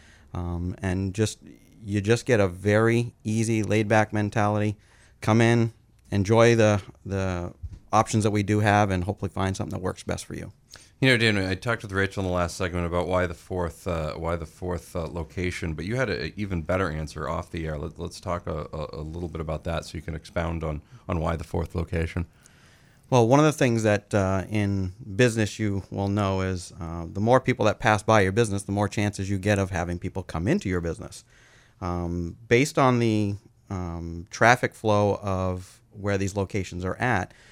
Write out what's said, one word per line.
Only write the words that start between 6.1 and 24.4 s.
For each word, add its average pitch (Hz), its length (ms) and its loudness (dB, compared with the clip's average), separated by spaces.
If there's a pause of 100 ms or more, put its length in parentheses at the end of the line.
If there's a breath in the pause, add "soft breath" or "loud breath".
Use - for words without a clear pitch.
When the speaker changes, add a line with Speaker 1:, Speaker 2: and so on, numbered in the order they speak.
Speaker 1:
enjoy 113 440 6
the, 107 260 4 (240)
the 95 480 -4 (380)
options 107 320 4
that 107 80 2
we 104 120 2
do 104 180 2
have, 104 280 4
and 92 140 0
hopefully 101 260 -4
find 95 280 -4
something 92 200 -6
that 92 40 -6
works 92 220 -6
best 87 220 -6
for - 100 -12
you. - 180 -12 (480 loud breath)
Speaker 2:
You 131 80 6
know, 127 80 6
Dan, 107 200 2
I 95 180 0
talked 113 260 -4
with 101 100 -12
Rachel 98 320 -2
in 95 60 -2
the 90 40 0
last 87 220 -2
segment 87 300 -2
about 85 240 -2
why 90 180 2
the 85 60 -8
fourth, 85 520 -8
uh, 80 280 -4
why 82 240 -4
the 80 80 -10
fourth, 90 500 -8
uh, 82 120 -4
location, 87 640 -6
but 78 100 -8
you 110 140 -4
had 127 120 -2
an 78 280 -4
even 92 240 -4
better 92 280 0
answer 78 380 -6
off 82 240 -6
the 82 160 -6
air. 78 100 -6
Let, 78 220 -10
let's 85 220 -10
talk 87 260 -6
a, 80 240 -6
a, 76 220 -8
a - 80 -10
little 82 260 -8
bit 82 140 -8
about 78 240 -6
that 82 180 -4
so - 140 -12
you 80 40 -8
can 80 140 -10
expound 82 480 -6
on, 78 180 -6 (280 soft breath)
on 90 100 -2
why 80 160 -2
the 76 80 -8
fourth - 320 -6
location. 85 500 -4 (840 soft breath)
Speaker 1:
Well, 120 180 4
one 135 120 6
of 156 60 6
the 151 60 6
things 120 320 2
that, 104 300 2
uh, 95 360 2